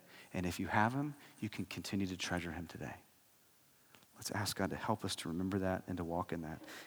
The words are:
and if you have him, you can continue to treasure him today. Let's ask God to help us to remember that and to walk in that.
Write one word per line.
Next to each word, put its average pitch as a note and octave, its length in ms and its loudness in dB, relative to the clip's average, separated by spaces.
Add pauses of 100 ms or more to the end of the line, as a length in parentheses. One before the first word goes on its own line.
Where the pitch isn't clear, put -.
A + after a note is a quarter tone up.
(340)
and F2+ 140 2
if F2 120 0
you F#2 60 0
have G#2+ 280 6
him, C#3+ 200 0 (260)
you A2+ 80 0
can G2+ 180 -4
continue G2 420 0
to F2+ 100 -2
treasure F2 340 0
him E2 160 -4
today. - 280 -8 (1200)
Let's - 160 -6
ask G#2 260 2
God F#2+ 140 2
to C#2+ 40 0
help - 300 0
us F#2+ 120 -2
to - 120 -4
remember F#2 300 2
that F#2+ 280 2
and F#2 100 -2
to F2 60 -2
walk E2 280 0
in E2+ 100 -2
that. D#2+ 200 -6 (260)